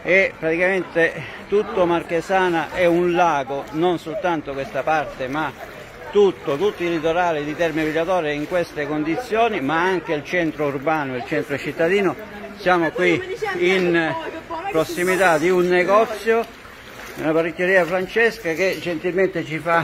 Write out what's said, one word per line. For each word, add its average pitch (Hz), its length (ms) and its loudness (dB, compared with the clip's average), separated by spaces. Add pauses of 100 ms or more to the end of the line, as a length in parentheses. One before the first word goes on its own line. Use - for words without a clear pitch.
e 180 360 4
praticamente 170 800 0 (280)
tutto 208 360 2
Marchesana 170 840 0
è 185 140 2
un 175 260 4
lago, 143 600 2
non 165 280 0
soltanto 156 540 -4
questa 135 300 -4
parte, 147 440 -2
ma 143 240 -4 (580)
tutto, 190 460 4
tutto 196 280 0
il 170 80 0
litorale 165 520 0
di 151 140 -6
Terme 160 260 0
Villatore 160 460 0
è 147 40 0
in 147 140 -4
queste 165 400 -2
condizioni, 165 720 0
ma 147 220 0
anche 180 320 0
il 147 100 -2
centro 156 440 -2
urbano, 139 500 -2
il 120 80 -6
centro 139 320 -4
cittadino. 165 580 0 (400)
Siamo 175 360 2
qui 175 300 2 (360)
in 185 580 2 (560)
prossimità 180 680 2
di 160 120 2
un 180 180 4
negozio, 214 880 2 (600)
una 143 140 0
parrucchieria 175 520 4
Francesca, 185 720 0
che 170 260 0
gentilmente 175 640 -2
ci 147 140 -6
fa 165 260 2